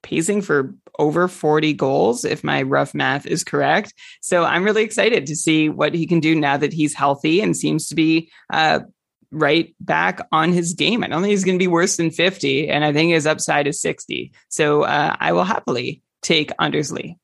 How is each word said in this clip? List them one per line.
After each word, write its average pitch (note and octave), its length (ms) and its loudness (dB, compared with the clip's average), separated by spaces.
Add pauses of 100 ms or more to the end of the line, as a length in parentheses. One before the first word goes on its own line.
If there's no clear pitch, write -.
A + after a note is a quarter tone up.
pacing E3+ 400 -2
for C#3+ 320 0 (260)
over D#3 280 2
forty D#3 460 2
goals, D#3+ 500 0
if D3+ 220 -4
my C#3+ 160 0
rough C#3 320 0
math C#3 320 -2
is D#3+ 180 -4
correct. D3+ 500 0 (280)
So F3 240 0
I'm E3 180 0
really G#3+ 200 2
excited G#3+ 440 0
to D3+ 80 -6
see D#3 320 2
what D3+ 260 -2
he E3 140 -2
can E3+ 140 2
do D#3 120 2
now C#3+ 220 2
that C#3+ 180 0
he's D3+ 200 0
healthy C#3+ 480 0
and F3 140 0
seems D#3 340 -2
to D3 60 -10
be, D#3+ 340 2 (240)
uh, D#3 260 2 (520)
right D#3 500 0
back E3+ 400 0 (100)
on D#3+ 220 2
his E3+ 200 0
game. F#3 300 0
I - 40 -4
don't D#3 140 -2
think G3+ 100 0
he's F#3+ 120 2
gonna F#3 140 0
be F#3 100 2
worse F3 300 2
than E3 140 0
fifty, D3+ 580 -2
and D3 160 0
I D3+ 80 2
think E3 180 2
his D#3 160 2
upside D3+ 400 0
is D3+ 140 -4
sixty. - 500 -6 (160)
So, D3 360 2
uh, D3 360 0
I E3 140 0
will F3 100 2
happily B2+ 580 -4 (200)
take D#3 360 0
Anders D3 360 0
Lee. - 300 -10